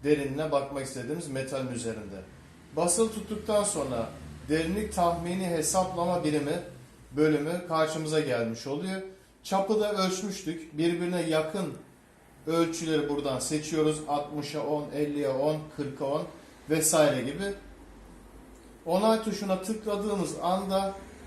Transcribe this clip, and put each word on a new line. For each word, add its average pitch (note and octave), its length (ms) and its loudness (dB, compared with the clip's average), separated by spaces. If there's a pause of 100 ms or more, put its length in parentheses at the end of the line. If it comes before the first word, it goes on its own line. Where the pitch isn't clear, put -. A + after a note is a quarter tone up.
Derinliğine C#3+ 480 2
bakmak C#3 340 0
istediğimiz D3+ 420 -6
metalin C3 460 -4
üzerinde. G#2 480 -6 (540)
Basılı F3 360 2
tuttuktan G#3 520 0
sonra C3 460 -2 (400)
derinlik E3 460 0
tahmini F3 520 2
hesaplama F3 760 2
birimi D3+ 360 0 (520)
bölümü D#3 560 2
karşımıza D#3 520 2
gelmiş A#2 480 0
oluyor. F#3 340 -4 (420)
Çapı G3 360 2
da G#3 140 2
ölçmüştük. F#3 840 -2
Birbirine E3+ 440 2
yakın D#3 520 0 (720)
ölçüleri D#3+ 640 2
buradan C#3 300 0
seçiyoruz. D3+ 680 2
Altmışa D3 600 -4
on, D3 240 -2
elliye D3 380 0
on, C#3+ 280 2 (200)
kırka C#3+ 280 -4
on D3 180 0 (460)
vesaire D#3 520 6
gibi. E3+ 320 -4 (1300)
Onay A3 380 4
tuşuna F#3+ 380 0
tıkladığımız G#3 800 -2
anda F#3+ 520 2 (340)